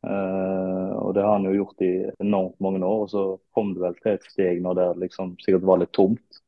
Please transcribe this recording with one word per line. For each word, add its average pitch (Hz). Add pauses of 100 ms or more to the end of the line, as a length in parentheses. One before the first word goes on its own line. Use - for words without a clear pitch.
Eh, 95
og 98
det 98
har 104
han 95
jo 95
gjort 98
i 92 (320)
enormt 98
mange 95
år, 104
og 92
så 101 (320)
kom 104
det 90
vel 87
til 104
et -
steg 90
nå 90
der 90
det 90
liksom 90
sikkert 92
var 90
litt -
tomt. 104